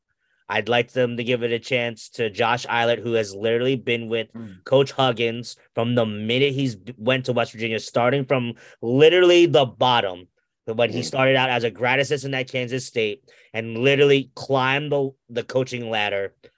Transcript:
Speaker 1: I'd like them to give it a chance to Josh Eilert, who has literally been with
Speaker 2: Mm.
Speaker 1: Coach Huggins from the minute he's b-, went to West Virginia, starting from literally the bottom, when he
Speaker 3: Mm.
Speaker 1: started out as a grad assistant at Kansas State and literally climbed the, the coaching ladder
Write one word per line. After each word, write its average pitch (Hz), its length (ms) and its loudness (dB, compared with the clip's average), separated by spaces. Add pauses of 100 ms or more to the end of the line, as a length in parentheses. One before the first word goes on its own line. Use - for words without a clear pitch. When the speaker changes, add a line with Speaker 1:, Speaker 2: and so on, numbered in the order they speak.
(520)
Speaker 1:
I'd 107 160 -2
like 120 260 0
them 120 240 0
to 120 60 -6
give 117 200 -2
it 117 80 -2
a 117 80 -2
chance 120 500 -4
to 113 220 -4
Josh 117 360 0
Eilert, 117 300 0
who 117 160 -4
has 104 220 -2
literally 117 400 0
been 117 340 -4
with 113 240 -6
Speaker 2:
Mm. 104 300 -16
Speaker 1:
Coach 135 280 2
Huggins 117 640 -2 (200)
from 120 180 -2
the 117 140 2
minute 117 460 0
he's 131 220 -2
b-, 98 220 -16
went 127 280 -2
to 127 80 -4
West 117 180 -2
Virginia, 113 280 -4
starting 127 460 0
from 123 300 -2 (260)
literally 170 640 6
the 143 200 4
bottom, 104 640 0 (380)
when 113 240 0
he 123 120 -4
Speaker 3:
Mm. 120 40 -6
Speaker 1:
started 135 300 2
out 131 160 2
as 120 120 0
a 117 60 0
grad 123 300 0
assistant 139 340 -2
at 131 160 -6
Kansas 127 340 -6
State 110 400 -4 (300)
and 113 240 -6
literally 139 560 4
climbed 139 580 -2
the, 139 200 -2 (180)
the 117 140 -6
coaching 123 480 -4
ladder 101 420 -2 (240)